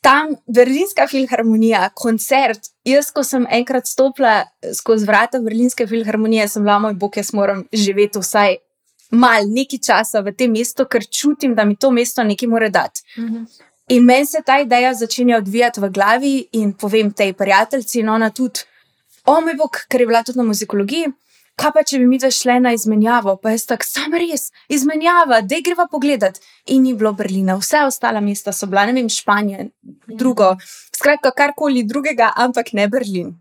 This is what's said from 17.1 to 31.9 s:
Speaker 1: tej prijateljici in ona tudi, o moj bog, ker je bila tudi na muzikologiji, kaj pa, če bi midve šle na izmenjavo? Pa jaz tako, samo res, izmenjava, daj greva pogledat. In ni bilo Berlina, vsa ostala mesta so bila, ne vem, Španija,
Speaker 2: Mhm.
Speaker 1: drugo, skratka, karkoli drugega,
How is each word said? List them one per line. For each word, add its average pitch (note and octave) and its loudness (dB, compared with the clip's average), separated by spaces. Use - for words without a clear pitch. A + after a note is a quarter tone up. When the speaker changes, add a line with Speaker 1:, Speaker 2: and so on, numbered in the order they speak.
Speaker 1:
tej G3 0
prijateljici G#3 0
in A3 -2
ona A3 2
tudi, - -6
o D4+ 6
moj D#4+ -2
bog, D4 -2
ker B3 -2
je A#3+ 4
bila A#3 2
tudi B3+ -6
na A#3+ 0
muzikologiji, G#3+ -2
kaj D4+ -2
pa, D4+ 2
če C#4 -2
bi B3 4
midve B3+ 2
šle B3 0
na B3 2
izmenjavo? G#3+ 0
Pa A3 -4
jaz A3+ -4
tako, A#3 -4
samo D4+ -4
res, E4+ -4
izmenjava, D4+ 2
daj C4 -2
greva F4 -2
pogledat. B3+ -2
In C4 2
ni C4 2
bilo G#3+ 0
Berlina, F#3+ -2
vsa D4+ 0
ostala A#3 -2
mesta G3+ -4
so G3+ -8
bila, G3 2
ne A#3+ -2
vem, B3 -2
Španija, G3+ -2
Speaker 2:
Mhm. - -18
Speaker 1:
drugo, A3 2
skratka, D4 0
karkoli C#4+ 0
drugega, A#3+ 0